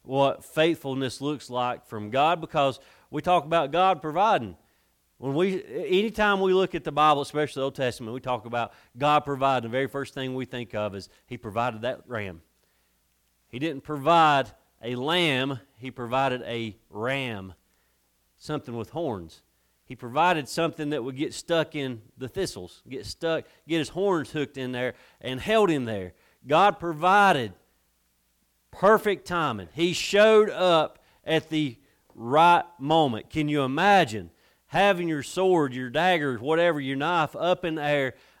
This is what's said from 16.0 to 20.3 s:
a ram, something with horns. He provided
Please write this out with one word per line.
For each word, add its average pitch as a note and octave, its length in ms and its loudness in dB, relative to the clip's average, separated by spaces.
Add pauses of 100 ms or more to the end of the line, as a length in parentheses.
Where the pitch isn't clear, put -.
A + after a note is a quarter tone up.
a A2+ 340 -8 (120)
ram, A2 640 -6 (840)
something C#3+ 380 -10
with A2+ 140 -8
horns. A#2 540 -8 (420)
He B2+ 100 -16
provided D3 520 0